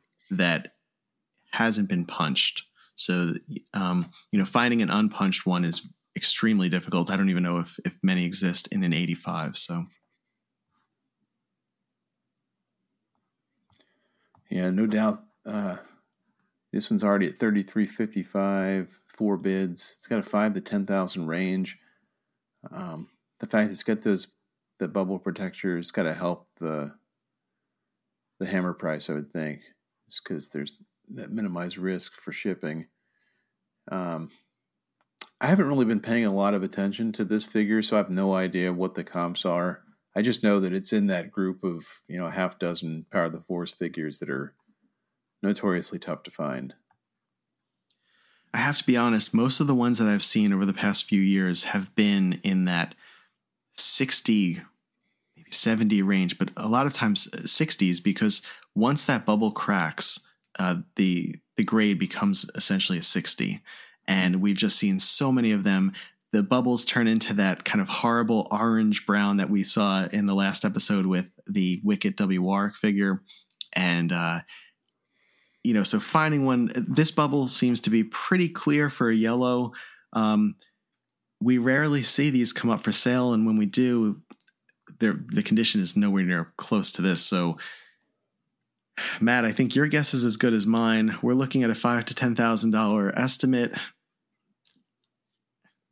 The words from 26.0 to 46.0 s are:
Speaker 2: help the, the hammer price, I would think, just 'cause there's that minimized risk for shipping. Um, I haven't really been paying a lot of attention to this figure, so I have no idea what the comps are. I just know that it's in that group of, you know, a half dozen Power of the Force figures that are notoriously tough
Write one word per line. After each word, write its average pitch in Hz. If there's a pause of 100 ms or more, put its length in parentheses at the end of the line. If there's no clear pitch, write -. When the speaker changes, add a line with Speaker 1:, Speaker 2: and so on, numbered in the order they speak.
Speaker 2:
help 87 (120)
the, 76 (1500)
the 95
hammer 90
price, 78
I -
would 73
think, 76 (460)
just -
'cause 78
there's 71 (280)
that -
minimized 90
risk 92
for -
shipping. 82 (1040)
Um, 87 (1120)
I 139
haven't 180
really 139
been 110
paying 117
a 101
lot 98
of 95
attention 101
to 107
this 107
figure, 107
so 107
I -
have 95
no 95
idea 92
what 92
the 85
comps 87
are. 87 (340)
I 101
just 113
know 101
that 92
it's 95
in 104
that 90
group 92
of, 85 (220)
you 85
know, 87
a 82
half 90
dozen 85
Power 90
of 80
the 85
Force 87
figures 80
that 69
are 69 (880)
notoriously 90
tough 85